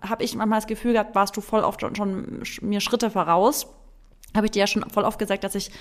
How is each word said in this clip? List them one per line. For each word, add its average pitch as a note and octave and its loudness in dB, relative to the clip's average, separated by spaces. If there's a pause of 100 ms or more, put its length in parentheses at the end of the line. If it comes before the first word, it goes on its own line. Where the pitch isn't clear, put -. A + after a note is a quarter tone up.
hab A3 -4
ich A#3 -4
manchmal A3 0
das A3 -8
Gefühl A#3 -2
gehabt, A3 0
warst G3+ 2
du G#3+ -4
voll A3 2
oft - 0
schon, - -4
schon G3 -4
sch-, - -10
mir G3+ 0
Schritte A#3 0
voraus. F#3+ 2 (680)
Hab G#3+ 4
ich G#3+ 0
dir G3+ 0
ja G3+ 6
schon - 0
voll G#3 2
oft G#3+ 0
gesagt, G3 -2
dass G3 -4
ich G3 -4